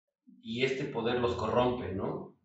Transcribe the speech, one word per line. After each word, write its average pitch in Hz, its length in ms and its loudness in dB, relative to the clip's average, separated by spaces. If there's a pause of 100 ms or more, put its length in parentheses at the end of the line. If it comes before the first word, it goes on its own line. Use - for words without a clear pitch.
(420)
y 113 220 -4
este 135 220 2
poder 117 340 0
los 120 160 2
corrompe, 123 580 2
¿no? - 520 -4